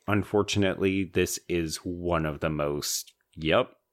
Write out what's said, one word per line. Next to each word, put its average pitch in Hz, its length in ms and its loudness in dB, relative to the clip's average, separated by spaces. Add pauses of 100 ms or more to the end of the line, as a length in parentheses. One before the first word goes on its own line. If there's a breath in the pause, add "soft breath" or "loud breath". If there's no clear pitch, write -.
unfortunately, 98 960 0 (100)
this 90 360 0
is 82 300 -2
one 87 480 -2
of 73 120 -4
the 82 100 -2
most, 73 640 -4 (240)
"Yep, 82 340 2 (220)